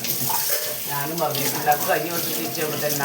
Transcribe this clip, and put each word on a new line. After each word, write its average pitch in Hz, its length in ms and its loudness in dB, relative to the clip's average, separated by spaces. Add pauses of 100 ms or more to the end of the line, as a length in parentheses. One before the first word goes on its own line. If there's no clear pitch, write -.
(920)
ഞാനും 147 320 -2
മറന്നു. 139 220 0 (120)
പിള്ളേർക്ക് 147 360 4
കഞ്ഞി 165 220 2
കൊടുത്ത് - 240 -2
തിരിച്ചു 160 240 -2
വരുമ്പോൾ 147 220 -2
തന്നെ 147 200 0